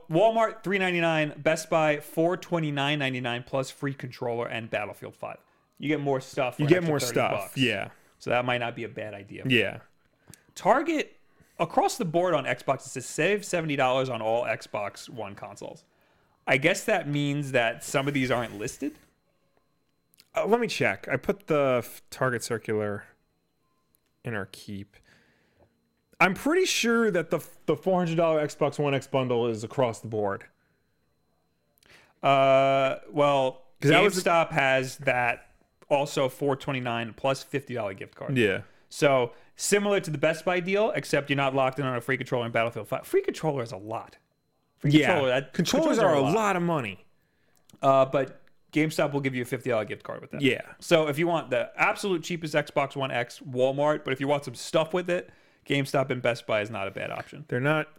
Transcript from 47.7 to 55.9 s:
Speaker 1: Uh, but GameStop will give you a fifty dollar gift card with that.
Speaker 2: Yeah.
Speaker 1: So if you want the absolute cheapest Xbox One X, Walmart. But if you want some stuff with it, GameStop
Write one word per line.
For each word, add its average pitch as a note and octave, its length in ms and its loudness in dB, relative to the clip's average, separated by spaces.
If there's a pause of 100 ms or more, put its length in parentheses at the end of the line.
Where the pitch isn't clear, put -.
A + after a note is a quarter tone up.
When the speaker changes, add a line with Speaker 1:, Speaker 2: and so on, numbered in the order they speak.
Speaker 1:
Uh, C3+ 260 6
but C3+ 340 -4 (320)
GameStop D3+ 400 0
will C#3+ 80 -2
give C3+ 160 -2
you B2 60 -4
a - 20 -6
fifty B2 260 -6
dollar A2 140 0
gift G#2 180 -10
card A#2 180 -12
with - 120 -20
that. - 100 -8
Speaker 2:
Yeah. B2+ 200 2 (180)
Speaker 1:
So D#3+ 260 4
if C#3+ 100 -2
you E3 120 0
want D#3 220 -2
the A#2+ 260 0
absolute F#3 480 -2
cheapest E3 300 -6
Xbox C#3+ 420 -2
One C3+ 160 -4
X, A#2+ 360 -4
Walmart. C3+ 540 0
But C3 100 -4
if C3 80 -4
you C#3 60 -4
want C#3+ 180 0
some A#2+ 120 -12
stuff D#3+ 360 -2
with F3+ 160 -2
it, F3+ 220 -4 (360)
GameStop C3+ 440 0